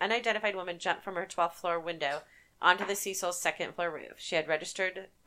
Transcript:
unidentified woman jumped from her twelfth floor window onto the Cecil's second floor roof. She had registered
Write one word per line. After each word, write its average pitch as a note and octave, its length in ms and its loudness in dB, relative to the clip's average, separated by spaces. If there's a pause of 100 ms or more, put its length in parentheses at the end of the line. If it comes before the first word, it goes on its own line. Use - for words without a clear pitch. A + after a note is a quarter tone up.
unidentified G#3+ 560 2
woman F3+ 240 -4
jumped - 240 0
from G3 100 -6
her F3 120 -2
twelfth E3+ 340 0
floor E3+ 180 0
window D#3 440 -2 (380)
onto F#3 240 6
the G3 120 0
Cecil's F#3 440 -2
second - 340 -2
floor F3 160 -2
roof. - 260 -10
She - 180 -6
had D#3 140 2
registered F3 580 -2 (200)